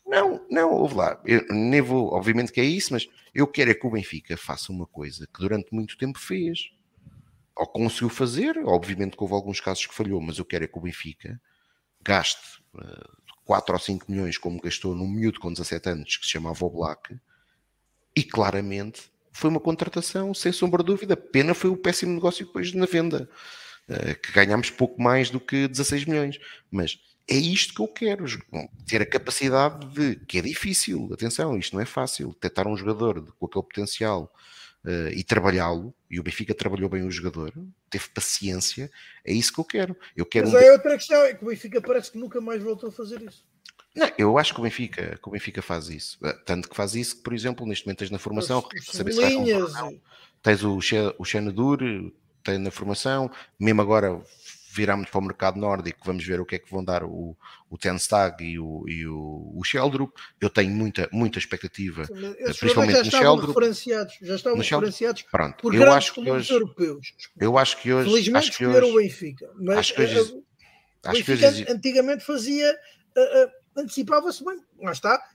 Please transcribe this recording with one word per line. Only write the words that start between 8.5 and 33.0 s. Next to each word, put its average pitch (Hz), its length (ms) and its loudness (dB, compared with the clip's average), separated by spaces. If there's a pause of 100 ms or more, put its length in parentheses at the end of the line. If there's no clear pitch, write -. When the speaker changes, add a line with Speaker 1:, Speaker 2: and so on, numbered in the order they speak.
Speaker 1:
obviamente 95 540 0
que - 40 -6
houve 98 120 -4
alguns 98 260 -4
casos - 260 -4
que - 80 -14
falhou, 98 280 -2
mas 80 160 -8
eu 92 80 -8
quero 80 180 -6
é - 20 -6
que - 120 -12
o - 20 -14
Benfica 85 580 -12 (640)
gaste, - 600 0 (180)
eh, - 260 -18 (380)
quatro 98 300 2
ou 90 40 2
cinco 95 320 -6
milhões, 95 280 -4
como 87 240 -6
gastou 87 320 -4
num 92 120 -4
miúdo 110 340 -2
com 85 120 -6
dezassete 85 380 -6
anos, 78 260 -6
que - 80 -10
se - 80 -4
chamava 82 320 -4
Oblak, 80 500 -6 (1000)
e 147 80 2
claramente 101 840 -2 (200)
foi - 200 0
uma 160 100 0
contratação, 170 720 -4
sem 180 200 -2
sombra 175 300 0
de 170 40 -2
dúvida. 196 300 0
Pena 143 380 2
foi 185 160 0
o 185 60 0
péssimo 175 380 -2
negócio 175 320 -2
depois 180 260 -6
na 185 140 0
venda, 165 420 0 (600)
eh, - 260 -4
que - 180 -12
ganhámos 104 380 4
pouco - 320 -2
mais 123 280 4
do 131 80 -4
que 139 300 -2
dezasseis 143 360 -2
milhões. 147 340 -2 (320)
Mas 87 280 -2 (300)
é 131 80 2
isto 165 380 0
que - 80 -6
eu 220 60 -4
quero, 202 380 -4
jo-, 117 140 -8 (460)
ter 107 160 2
a - 40 -2
capacidade 139 840 0
de, 139 280 -2 (100)
que - 120 -4
é 87 40 -2
difícil, 165 720 -4
atenção, 117 460 -4
isto - 160 -8
não 95 80 -2
é - 20 -2
fácil, - 460 -6
detectar - 360 -4
um 104 100 -2
jogador 104 440 -2